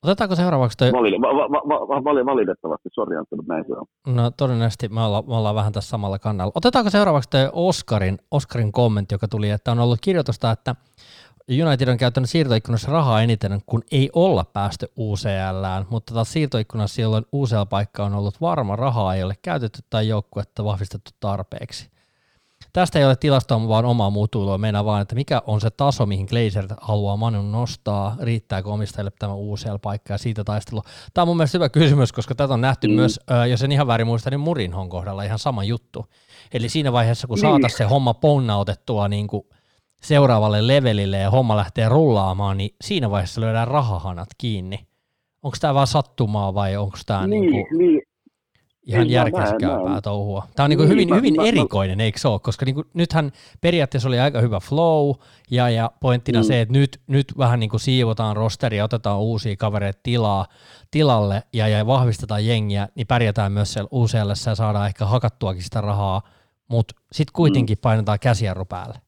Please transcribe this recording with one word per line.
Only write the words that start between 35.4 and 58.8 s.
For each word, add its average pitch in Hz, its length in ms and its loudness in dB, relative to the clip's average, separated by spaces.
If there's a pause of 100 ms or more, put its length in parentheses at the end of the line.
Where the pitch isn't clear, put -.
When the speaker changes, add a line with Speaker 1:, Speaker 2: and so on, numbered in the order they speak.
Speaker 1:
juttu. - 420 -6 (480)
Eli 120 140 -2
siinä 143 240 0
vaiheessa, 117 340 2
kun 117 80 -4
Speaker 2:
Niin. 101 60 0
Speaker 1:
saataisiin 147 380 4
se 120 60 2
homma 123 300 2
ponnautettua 107 920 0
niinku 104 380 -4 (560)
seuraavalle 110 640 4
levelille 110 520 2
ja 98 120 0
homma 120 260 2
lähtee 107 320 0
rullaamaan, 101 680 2
niin 98 140 -4 (100)
siinä 143 300 -2
vaiheessa 98 300 -4
lyödään 113 280 -2
rahahanat 95 600 -4 (100)
kiinni. 101 380 -6 (680)
Onks 139 180 -8
tää 147 140 0
vaan 139 120 4
sattumaa 104 680 -2
vai 98 220 0
onks 98 300 -6
tää 101 200 -2
Speaker 2:
Niin, 202 240 2
Speaker 1:
niinku - 280 -2
Speaker 2:
niin. 339 240 4 (840)
Speaker 1:
ihan 117 160 2
Speaker 2:
Ei, 110 60 4
mä 120 40 2
Speaker 1:
järkeäskäypää 113 640 2
Speaker 2:
näen, 98 140 -2
näen. 101 120 -4
Speaker 1:
touhua? 101 400 -4 (140)
Tää 139 80 2
on 143 60 4
niinku 151 120 4
Speaker 2:
Niin, 151 80 6
Speaker 1:
hyvin, 208 180 4
Speaker 2:
mä, 175 60 4
Speaker 1:
hyvin 269 220 4
Speaker 2:
mä, 320 60 2
mä 226 60 4
Speaker 1:
erikoinen, 98 520 0
eikö 110 180 0
se - 100 0
oo? 113 100 0
Koska - 260 -4
niinku 135 180 -4 (120)
nythän 160 360 0 (300)
periaatteessa 147 480 0
oli 123 120 2
aika 139 200 2
hyvä 110 200 0
flow 151 500 2 (400)
ja, 123 200 2
ja 113 200 0 (100)
pointtina 123 380 2
Speaker 2:
Mm. 110 60 4
Speaker 1:
se, 113 160 2
että 113 120 0
nyt, 135 340 2
nyt 139 200 2 (120)
vähän 123 220 2
niinku 110 180 -2
siivotaan 113 580 0
rosteria, 107 480 0